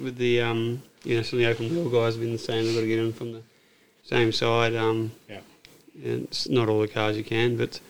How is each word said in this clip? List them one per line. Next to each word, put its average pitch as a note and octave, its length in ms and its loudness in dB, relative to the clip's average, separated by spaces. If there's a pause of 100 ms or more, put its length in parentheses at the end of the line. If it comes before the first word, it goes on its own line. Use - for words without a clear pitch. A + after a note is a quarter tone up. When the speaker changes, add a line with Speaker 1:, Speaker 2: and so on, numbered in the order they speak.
Speaker 1:
with B2+ 160 -6
the, A#2+ 260 2
um, A#2 400 -2 (200)
you A#2+ 140 0
know, A2+ 60 0
some B2 180 -2
of A#2+ 40 4
the A#2 60 4
open A#2 240 -2
wheel E3+ 140 -2
guys A#2 260 2
have A2+ 80 -6
been A#2 160 -2
saying A2+ 280 -2
they've A2+ 80 0
gotta A2+ 120 0
get A2+ 140 2
in A2+ 120 0
from A#2 200 -10
the A2+ 100 -14 (640)
same A#2+ 260 2
side. A#2 460 2
Um, A2+ 340 0 (180)
Speaker 2:
Yeah. G2 120 -14 (640)
Speaker 1:
and A#2+ 200 -4
it's - 240 -6
not A#2 200 4
all G#2+ 120 4
the G#2+ 80 0
cars G#2+ 280 0
you G#2+ 80 -6
can, A#2 320 0
but A#2 340 -4